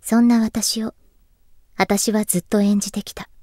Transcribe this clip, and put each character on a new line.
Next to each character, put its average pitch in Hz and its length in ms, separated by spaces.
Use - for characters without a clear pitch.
そ - 180
ん 240 80
な 233 140
私 220 420
を、 220 100
私 202 340
は 214 140
ず - 140
っ - 20
と 208 200
演 202 180
じ 196 120
て 208 120
き - 100
た。 - 160